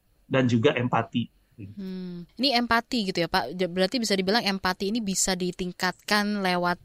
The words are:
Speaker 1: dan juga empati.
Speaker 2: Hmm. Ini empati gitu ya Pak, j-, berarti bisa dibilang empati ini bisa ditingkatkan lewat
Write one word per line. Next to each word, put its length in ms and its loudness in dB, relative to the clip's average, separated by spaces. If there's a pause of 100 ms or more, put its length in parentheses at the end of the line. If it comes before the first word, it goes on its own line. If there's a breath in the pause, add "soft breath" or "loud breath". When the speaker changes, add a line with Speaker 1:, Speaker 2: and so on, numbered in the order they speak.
(280)
Speaker 1:
dan 160 4
juga 320 4
empati. 560 -2 (220)
Speaker 2:
Hmm. 800 -12
Ini 240 0
empati 560 0
gitu 80 0
ya 80 -2
Pak, 240 -2
j-, 160 0
berarti 320 0
bisa 160 0
dibilang 240 0
empati 480 -2
ini 80 -2
bisa 400 0
ditingkatkan 1040 -2
lewat 420 0